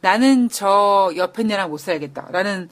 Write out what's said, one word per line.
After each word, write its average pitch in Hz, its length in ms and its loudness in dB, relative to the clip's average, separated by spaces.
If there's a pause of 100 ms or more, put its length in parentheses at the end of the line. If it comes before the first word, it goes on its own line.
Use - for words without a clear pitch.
나는 240 480 2
저 196 640 2
옆에 180 280 -4
애랑 196 260 -2
못 151 80 -8
살겠다."라는 170 960 -6